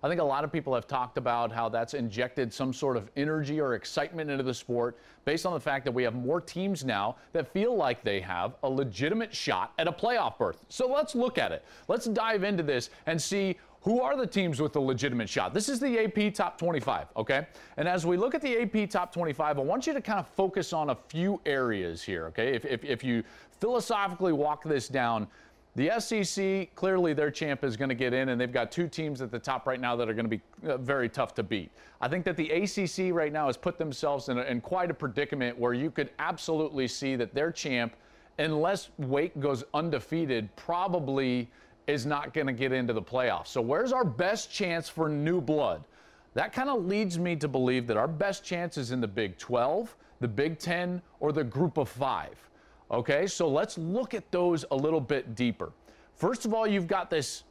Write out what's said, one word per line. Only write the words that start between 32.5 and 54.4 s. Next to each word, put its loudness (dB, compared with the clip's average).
A 2
C 0
C 0
right 2
now 0
has 2
put -4
themselves -2
in, 0
a, 0
in -2
quite 0
a -2
predicament -2
where 2
you -2
could -2
absolutely -2
see -2
that -2
their 0
champ, -2
unless 0
Wake 0
goes 0
undefeated, 0
probably 0
is 0
not -2
gonna 0
get 0
into 0
the 0
playoffs. 0
So -2
where's 2
our 2
best 0
chance -2
for 0
new 2
blood? 0
That 0
kinda 0
leads 0
me 0
to -2
believe 2
that 2
our 2
best -2
chance -4
is -4
in 0
the 2
Big -2
twelve, 0
the 0
Big 0
Ten, -2
or 2
the 0
Group 0
of 2
Five. -4
Okay, 2
so 0
let's 0
look -2
at -8
those 2